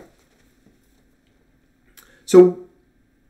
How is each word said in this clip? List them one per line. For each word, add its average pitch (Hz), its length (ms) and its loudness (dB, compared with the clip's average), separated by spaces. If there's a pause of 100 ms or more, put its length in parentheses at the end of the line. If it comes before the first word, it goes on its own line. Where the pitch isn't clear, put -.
(2250)
So, 180 360 2 (680)